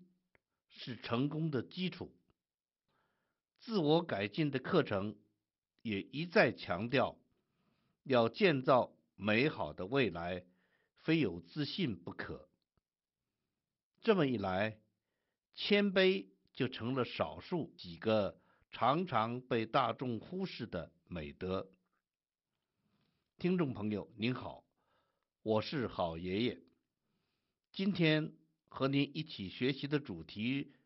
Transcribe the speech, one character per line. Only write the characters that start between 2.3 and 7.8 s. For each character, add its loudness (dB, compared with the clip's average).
自 -4
我 6
改 -2
进 0
的 0
课 2
程 -2
也 -2
一 -6
再 4
强 -6
调， 2